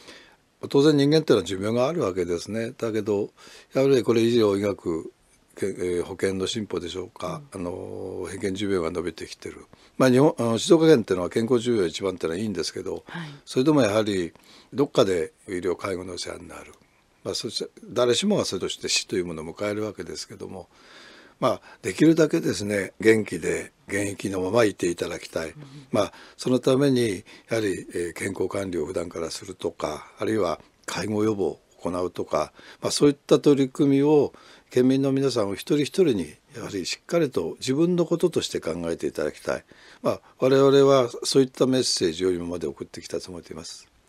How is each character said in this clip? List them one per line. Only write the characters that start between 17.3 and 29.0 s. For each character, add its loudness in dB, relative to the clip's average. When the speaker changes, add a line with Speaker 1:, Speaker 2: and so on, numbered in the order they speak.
Speaker 1:
あ、 -4
そ -8
し -8
て -8
誰 0
し 0
も 2
が 0
そ -4
れ -8
と -4
し -8
て -8
死 -2
と -4
い 0
う -4
も -8
の -10
を -10
迎 -6
え -2
る -6
わ -6
け -12
で -12
す -12
け -18
ど -14
も、 -16
ま 2
あ、 -10
で -4
き 4
る 8
だ 4
け -2
で -2
す -6
ね、 -2
元 6
気 -8
で -4
現 -4
役 -8
の -4
ま -2
ま 4
い 2
て -2
い -6
た -6
だ -8
き -16
た -6
い。 -12
Speaker 2:
う -14
ん。 -20
Speaker 1:
ま 2
あ、 -2
そ -2
の 4
た 4
め 4
に 0
や -2
は 0
り、 -4
え -4
ー、 -10
健 -6
康 -4
管 -6
理 -6
を -2
普 -6
段 -6